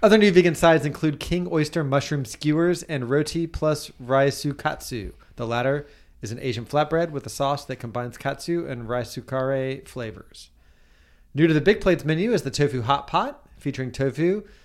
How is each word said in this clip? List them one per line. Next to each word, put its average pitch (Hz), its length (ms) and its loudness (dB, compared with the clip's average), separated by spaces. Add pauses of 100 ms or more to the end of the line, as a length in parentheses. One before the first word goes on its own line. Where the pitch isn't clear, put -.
Other 220 140 8
new 208 120 8
vegan 170 260 6
sides 160 300 6
include 151 360 -2
king 175 280 -2
oyster 156 360 0
mushroom 139 400 0
skewers 160 580 0
and 131 260 -6
roti 156 380 0
plus 156 460 -2 (100)
raisukatsu. 135 1120 -2 (240)
The 120 100 -6
latter 131 400 -2 (340)
is 110 120 -8
an 123 80 -10
Asian 120 240 -4
flatbread 160 460 0
with 143 140 -8
a 113 40 -12
sauce 143 340 -2
that 127 140 -10
combines 120 400 -8
katsu 170 500 -4
and 120 220 -8
raisukare 131 960 -4
flavors. - 640 -14 (840)
New 156 140 6
to 156 60 4
the 151 80 4
Big 208 180 4
Plates 160 240 2
menu 165 300 0
is 170 80 2
the 127 100 -6
tofu 127 300 0
hot 139 260 0
pot, 240 400 -4 (100)
featuring 127 360 -6
tofu, 156 500 0 (220)